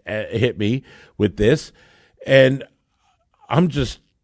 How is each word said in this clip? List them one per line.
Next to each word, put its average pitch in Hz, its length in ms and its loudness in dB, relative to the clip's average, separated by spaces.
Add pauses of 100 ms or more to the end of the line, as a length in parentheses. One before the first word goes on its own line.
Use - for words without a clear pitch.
uh, 104 160 -6 (120)
hit 110 220 0
me 110 260 -2 (340)
with 98 180 -2
this. 117 380 0 (520)
And 135 380 4 (840)
I'm 170 180 2
just, 139 320 -6 (240)